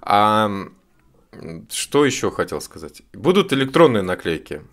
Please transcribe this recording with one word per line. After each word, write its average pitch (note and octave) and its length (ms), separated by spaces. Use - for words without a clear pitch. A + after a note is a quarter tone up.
А, G#2+ 480
что - 340
ещё A#2 260
хотел E2 300
сказать? - 420
Будут D3+ 400
электронные C3+ 500
наклейки. E2+ 600